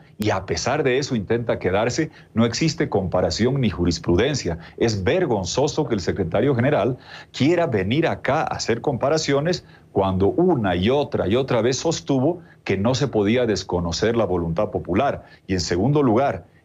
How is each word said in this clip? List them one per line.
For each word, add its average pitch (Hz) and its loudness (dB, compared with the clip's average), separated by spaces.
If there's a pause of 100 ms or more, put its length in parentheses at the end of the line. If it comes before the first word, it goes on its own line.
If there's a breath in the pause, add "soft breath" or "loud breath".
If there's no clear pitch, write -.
(180 loud breath)
y 107 -2
a 95 -2
pesar 139 -2
de 131 2
eso 139 -2
intenta 110 -2
quedarse, 120 -2 (240 loud breath)
no 113 4
existe 120 0
comparación 92 0
ni 107 2
jurisprudencia. 87 0 (180 loud breath)
Es 104 0
vergonzoso 135 0
que 120 -2
el 101 0
secretario 98 0
general 123 0 (340 loud breath)
quiera 170 2
venir 120 0
acá 127 0
a - -4
hacer - -2
comparaciones 147 0 (260 loud breath)
cuando 95 2
una 123 2
y 92 2
otra 123 0
y 101 2
otra 131 0
vez 120 2
sostuvo 160 0 (220 loud breath)
que 101 -2
no 110 0
se 127 0
podía 110 0
desconocer 90 -2
la 113 2
voluntad 87 -2
popular. 92 -2 (220 loud breath)
Y 95 -2
en 90 0
segundo 123 2
lugar, 120 2 (180 soft breath)